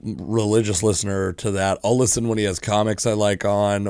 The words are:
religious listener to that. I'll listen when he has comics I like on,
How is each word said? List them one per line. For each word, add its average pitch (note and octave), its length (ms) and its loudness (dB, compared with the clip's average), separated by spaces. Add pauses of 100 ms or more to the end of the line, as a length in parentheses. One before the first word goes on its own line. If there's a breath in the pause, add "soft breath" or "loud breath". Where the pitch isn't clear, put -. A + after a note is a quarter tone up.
religious G#2+ 800 0
listener G2 500 0
to G#2 180 -4
that. G2 320 0
I'll A#2 140 2
listen A#2+ 300 0
when A2 100 0
he G#2+ 60 0
has F#2+ 160 -2
comics G#2+ 480 0
I A2+ 60 2
like G#2 320 0
on, G2+ 440 0